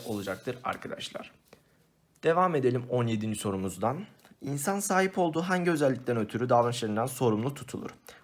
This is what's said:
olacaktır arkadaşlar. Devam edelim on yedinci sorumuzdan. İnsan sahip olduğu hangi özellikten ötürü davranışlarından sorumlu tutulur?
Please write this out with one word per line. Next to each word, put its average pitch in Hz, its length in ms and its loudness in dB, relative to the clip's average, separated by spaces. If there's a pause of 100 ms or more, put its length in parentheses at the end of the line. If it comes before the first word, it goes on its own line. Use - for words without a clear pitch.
olacaktır 101 580 -6
arkadaşlar. - 680 -8 (920)
Devam 170 300 4
edelim 127 360 2
on 123 160 2
yedinci 110 340 -2
sorumuzdan. 98 560 -2 (440)
İnsan 143 400 -2
sahip 190 380 2
olduğu 165 240 2
hangi 180 280 0
özellikten 135 460 2
ötürü 113 320 -2
davranışlarından 120 580 2
sorumlu 117 480 0
tutulur? - 360 -10 (340)